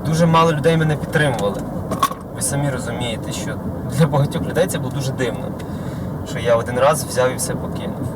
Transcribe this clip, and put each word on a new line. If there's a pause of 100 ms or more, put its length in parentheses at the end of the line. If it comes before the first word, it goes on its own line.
дуже
мало
людей
мене
підтримували. (760)
Ви
самі
розумієте,
що (440)
для
багатьох
людей
це
було
дуже
дивно, (840)
що
я
один
раз
взяв
і
все
покинув.